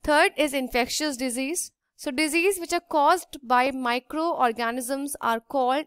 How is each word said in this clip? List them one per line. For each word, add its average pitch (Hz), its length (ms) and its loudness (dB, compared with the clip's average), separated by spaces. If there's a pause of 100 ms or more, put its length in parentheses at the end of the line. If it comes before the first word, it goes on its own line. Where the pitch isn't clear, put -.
Third 320 340 4
is 277 180 0
infectious 262 600 -2
disease. 262 560 -4 (240)
So - 140 -6
disease 320 480 0
which 339 140 -6
are 349 80 0
caused 311 640 2
by 254 280 2
microorganisms 254 1500 -2
are 226 200 0
called 269 460 0